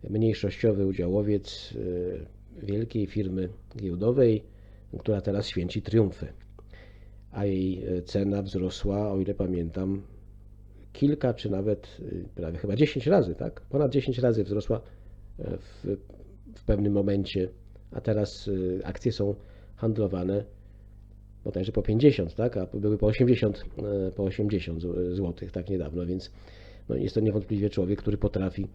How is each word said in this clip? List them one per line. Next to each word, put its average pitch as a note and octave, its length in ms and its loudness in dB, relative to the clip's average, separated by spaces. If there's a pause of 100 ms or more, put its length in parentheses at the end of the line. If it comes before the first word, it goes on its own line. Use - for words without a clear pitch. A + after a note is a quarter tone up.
Mniejszościowy G#2 760 2
udziałowiec, G2 880 0
y, F2+ 500 -4 (380)
wielkiej G#2 440 -2
firmy F#2 420 -2 (280)
giełdowej, G#2+ 680 4 (560)
która G#2 220 0
teraz G2+ 260 0
święci F2+ 340 -2
triumfy. G2+ 460 2 (1040)
A G2+ 140 -2
jej, F#2 520 0
y, F2 40 -2
cena G2+ 400 0
wzrosła, G2 720 0
o F#2+ 80 2
ile G2 140 0
pamiętam, F#2 680 -2 (920)
kilka C#3+ 400 2
czy A2 160 -6
nawet, G2 500 -2
y, F2 260 -8 (100)
prawie E2+ 220 -6
chyba G2+ 180 -2
dziesięć C#3 320 4
razy, D3 280 6
tak? - 260 -6
Ponad C#3 300 2
dziesięć B2+ 280 2
razy A2+ 240 4
wzrosła, G#2 340 0 (600)
y, - 40 -8 (140)
w, - 400 -8 (580)
w - 80 -20
pewnym G2+ 300 4
momencie, G2 560 2 (420)
a - 100 -6
teraz, G#2+ 460 0
y, F#2 360 0
akcje G#2 280 0
są G2+ 240 0 (400)
handlowane G2+ 680 0 (1000)
bodajże G2+ 280 -2
po G#2 100 2
pięćdziesiąt, A2 540 6
tak? A2+ 220 0
A F#2 160 -2
były G#2 240 2
po G#2 100 4
osiemdziesiąt, A2+ 580 4 (420)
e, F#2 40 -2
po G2+ 120 -2
osiemdziesiąt F#2+ 580 -2
zł-, F2+ 340 -2
złotych F2+ 360 -4
tak F2+ 180 -6
niedawno, F2 360 -2
więc, F2+ 260 -4 (580)
no, A#1 60 0
jest - 200 -2
to A2 60 4
niewątpliwie G#2 480 2
człowiek, G2 300 0
który G#2 180 0
potrafi G2 580 0